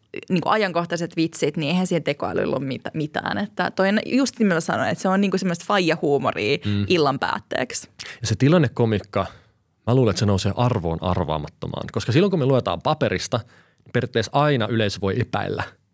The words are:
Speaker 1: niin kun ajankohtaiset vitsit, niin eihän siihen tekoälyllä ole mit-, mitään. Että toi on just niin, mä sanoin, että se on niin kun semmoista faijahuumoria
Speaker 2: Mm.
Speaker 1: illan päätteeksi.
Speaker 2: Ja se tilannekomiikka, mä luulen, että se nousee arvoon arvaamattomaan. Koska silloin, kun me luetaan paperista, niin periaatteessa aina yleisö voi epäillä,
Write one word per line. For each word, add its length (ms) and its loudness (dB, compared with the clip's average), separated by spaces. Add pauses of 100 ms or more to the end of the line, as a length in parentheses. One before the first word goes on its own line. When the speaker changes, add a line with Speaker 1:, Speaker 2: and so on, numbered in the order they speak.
(300)
Speaker 1:
niin 100 2
kun 120 0
ajankohtaiset 640 -2
vitsit, 400 0
niin 140 -2
eihän 160 2
siihen 180 0
tekoälyllä 520 -2
ole 80 -4
mit-, 300 -6
mitään. 440 -4
Että 320 -4
toi 180 0
on 180 2
just 320 0
niin, 80 4
mä 140 2
sanoin, 300 -2
että 120 -4
se 60 0
on 120 2
niin 100 2
kun 80 -2
semmoista 300 -2
faijahuumoria 960 2
Speaker 2:
Mm. 240 0
Speaker 1:
illan 300 2
päätteeksi. 680 -4 (320)
Speaker 2:
Ja 60 -6
se 100 0
tilannekomiikka, 880 2 (600)
mä 80 4
luulen, 160 6
että 100 -2
se 60 2
nousee 300 2
arvoon 460 0
arvaamattomaan. 880 -4
Koska 200 -4
silloin, 180 4
kun 80 0
me 80 2
luetaan 360 0
paperista, 580 0 (440)
niin 80 -20
periaatteessa 420 0
aina 320 2
yleisö 340 0
voi 200 0
epäillä, 420 -2 (320)